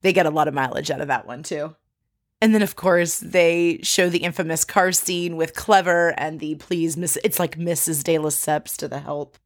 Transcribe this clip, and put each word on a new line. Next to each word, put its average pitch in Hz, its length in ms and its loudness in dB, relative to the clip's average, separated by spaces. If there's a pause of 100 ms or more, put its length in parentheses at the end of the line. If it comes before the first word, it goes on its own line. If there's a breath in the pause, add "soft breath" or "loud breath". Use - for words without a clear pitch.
They 190 120 2
get 180 120 4
a 156 40 2
lot 151 180 2
of 143 60 -4
mileage 135 360 -2
out 135 120 -4
of 143 80 -6
that 127 180 -4
one, 123 160 -14
too. 147 320 -8 (680)
And 220 140 6
then, 214 60 6
of 196 160 -2
course, 175 420 2
they 170 640 2
show 180 240 2
the 175 120 0
infamous 165 440 -4
car 185 300 2
scene 175 420 -2
with 160 180 -4
Clever 170 640 4
and 156 220 -6
the 156 160 -6
"Please, 165 400 -4
Miss," 175 300 -4
it's - 140 0
like 170 180 -2
Missus 160 460 -2
de 165 140 2
Lesseps 151 600 -2
to 151 100 -8
the 139 120 -10
help. 147 460 -10